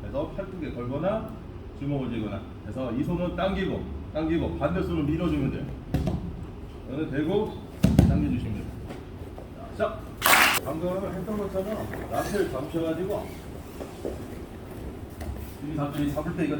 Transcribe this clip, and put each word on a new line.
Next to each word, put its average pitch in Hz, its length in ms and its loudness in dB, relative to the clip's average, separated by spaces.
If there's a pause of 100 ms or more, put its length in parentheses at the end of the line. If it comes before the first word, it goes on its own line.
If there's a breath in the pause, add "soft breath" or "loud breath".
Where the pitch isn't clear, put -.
그래서 131 340 -2
팔뚝에 185 380 -6
걸거나 156 560 0 (500)
주먹을 135 300 0
쥐거나. 104 320 -2 (220)
그래서 107 280 -4
이 131 120 2
손은 170 320 2
당기고, 180 460 2 (320)
당기고 156 440 2
반대 170 240 2
손을 160 220 2
밀어주면 151 480 4
돼요. - 140 -2 (1200)
오늘 139 200 -2
대고 180 440 2 (540)
당겨주시면 - 480 4
돼요. 98 80 -4 (1120)
자, - 200 2 (680)
방금 170 300 0 (160)
했던 190 260 -2
것처럼 196 400 0 (340)
라페를 - 400 2
잡으셔가지고 160 720 0 (2500)
이 156 40 -4
잡-, 143 240 -2
이 143 140 2
잡을 156 220 -2
때 160 100 0
이거 143 140 0